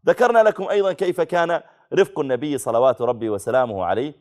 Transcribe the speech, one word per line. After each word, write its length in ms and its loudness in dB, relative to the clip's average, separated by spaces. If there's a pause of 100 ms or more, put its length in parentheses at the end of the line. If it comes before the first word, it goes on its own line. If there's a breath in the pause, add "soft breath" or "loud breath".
ذكرنا 360 4
لكم 260 0
أيضا 240 0
كيف 280 -2
كان 400 0 (320 soft breath)
رفق 260 0
النبي 380 -4
صلوات 440 2
ربي 280 -4
وسلامه 560 -2
عليه 360 -4